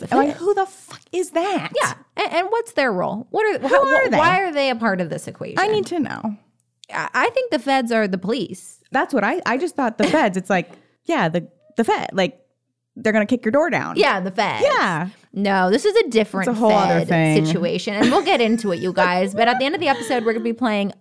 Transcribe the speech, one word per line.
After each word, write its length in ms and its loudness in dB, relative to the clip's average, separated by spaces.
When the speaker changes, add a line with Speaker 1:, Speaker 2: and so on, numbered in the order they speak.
Speaker 1:
the 40 -4
Speaker 2:
I'm 40 4
like, 160 4
Speaker 1:
Fed. 60 -14
Speaker 2:
"Who 160 0
the 100 0
fuck 340 -16
is 180 -4
that?" 400 -2
Speaker 1:
Yeah. 120 0
And, 160 -4
and 160 -2
what's 240 -4
their 180 0
role? 380 -4
What 160 -2
are, 100 -6
Speaker 2:
Who 40 -2
Speaker 1:
how, 160 4
Speaker 2:
are 220 2
Speaker 1:
wh- 40 -4
Speaker 2:
they? 60 2
Speaker 1:
why 240 4
are 100 -2
they 180 0
a 60 0
part 240 0
of 100 -4
this 160 -8
equation? 320 -12
Speaker 2:
I 120 0
need 160 0
to 160 -4
know. 340 -6
Speaker 1:
I, 200 -4
I 160 2
think 220 -2
the 80 2
feds 340 0
are 120 2
the 120 -2
police. 640 -6
Speaker 2:
That's 220 0
what 100 2
I, 220 0
I 120 0
just 200 -4
thought 200 -2
the 60 2
feds, 320 2
it's 140 -4
like, 200 0
yeah, 240 0
the, 180 -2
the 80 2
Fed, 260 0
like, 300 -2
they're 180 -2
gonna 120 2
kick 180 0
your 80 0
door 200 2
down. 260 -4
Speaker 1:
Yeah, 220 2
the 100 -4
feds. 340 -2
Speaker 2:
Yeah. 440 0
Speaker 1:
No, 360 2
this 120 2
is 120 2
a 140 2
different 380 0
Speaker 2:
It's 80 0
a 40 -4
whole 120 4
other 280 4
Speaker 1:
Fed 80 -2
Speaker 2:
thing. 400 4
Speaker 1:
situation. 480 -2
And 160 4
we'll 120 4
get 160 2
into 320 0
it, 80 -2
you 140 -4
guys. 400 0
But 140 2
at 100 2
the 80 -2
end 80 -2
of 80 -4
the 60 -2
episode, 360 0
we're 100 0
gonna 100 -6
be 100 -2
playing 480 -2